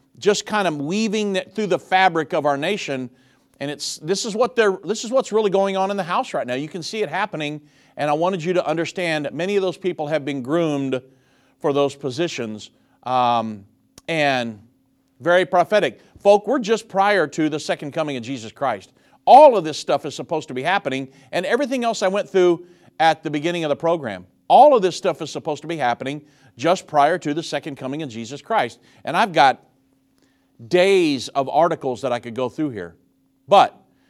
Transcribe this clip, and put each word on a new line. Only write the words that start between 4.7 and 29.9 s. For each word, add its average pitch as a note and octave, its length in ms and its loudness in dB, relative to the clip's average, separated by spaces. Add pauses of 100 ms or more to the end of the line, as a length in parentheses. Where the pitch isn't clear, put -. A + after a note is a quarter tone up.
this G#3 180 -6
is A3+ 80 -10
what's B3+ 220 -2
really G#3+ 160 2
going G3 260 0
on F#3+ 160 -2
in G3+ 60 -4
the F#3+ 80 -2
House G#3 280 -4
right B2+ 140 -4
now. B2 60 -4
You C#3+ 160 -6
can F3+ 120 -10
see - 200 -6
it E3+ 80 -4
happening, D#3 500 -6 (380)
and D3 120 -2
I D3 40 2
wanted E3+ 280 -2
you F3 120 -2
to F3 120 0
understand D#3+ 600 -4
that - 80 -8
many F#3 240 -2
of F#3+ 40 0
those F3+ 160 -4
people E3 300 -6
have D3+ 160 -2
been C#3 180 -6
groomed C#3 600 -2 (580)
for D3 140 0
those C#3 220 0
positions, B2 720 -8 (340)
um, A#2 640 0 (420)
and B2 580 -2 (540)
very F3 260 4
prophetic. F3 540 2 (200)
Folk, G3+ 280 4
we're C4 120 2
just G#3+ 280 -2
prior G3 400 2
to D#3 220 -2
the D3 100 -6
second D#3 320 -6
coming D3+ 240 -4
of A#2+ 80 -8
Jesus A2+ 300 -10
Christ. A2+ 400 -6 (320)
All B3+ 320 10
of E3+ 80 -2
this D3+ 120 -6
stuff - 280 -2
is C#3+ 100 -10
supposed - 320 -8
to C3+ 60 -10
be B2+ 100 -6
happening, C#3 460 -4 (240)
and F3+ 120 -2
everything B3 380 -2
else A#3 180 -4
I G3 60 2
went F#3+ 220 -2
through F3+ 360 2 (360)
at D#3 200 2
the D#3+ 80 -6
beginning D#3+ 360 -4
of D3+ 40 0
the C#3+ 60 0
program, C3 520 -4 (200)
all C4+ 260 8
of A#3 80 4
this F3+ 140 0
stuff - 260 -4
is D#3 80 -10
supposed D3 340 -8
to D#3 40 -14
be E3 80 -6
happening C3+ 500 -4 (300)
just E3 320 0
prior D3+ 300 4
to D3+ 160 -4
the D#3 100 -6
second C#3+ 320 -8
coming C#3 280 -8
of C#3+ 60 -10
Jesus A2+ 320 -12
Christ. D#3+ 380 -2 (240)
And D3+ 140 -4
I've G3+ 160 0
got C#3+ 280 6 (1080)